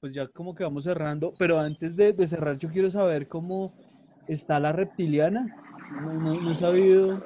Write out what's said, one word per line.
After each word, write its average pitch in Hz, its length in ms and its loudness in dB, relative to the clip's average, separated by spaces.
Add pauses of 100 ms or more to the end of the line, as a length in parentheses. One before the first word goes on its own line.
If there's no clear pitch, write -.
pues 135 120 -12
ya 135 140 -6
como 170 260 -14
que 180 120 -8
vamos 143 180 -6
cerrando, 156 560 -4
pero 170 180 2
antes 156 380 -4
de, 208 160 6
de 180 160 0
cerrar 151 300 -2
yo 160 120 -8
quiero 190 220 0
saber 170 380 0
cómo 185 440 -6 (540)
está 151 320 -2
la 151 140 0
reptiliana. 180 840 0 (460)
No, 160 120 -8
no, 160 280 -2
no 170 100 -2
he 156 40 0
sabido 190 720 4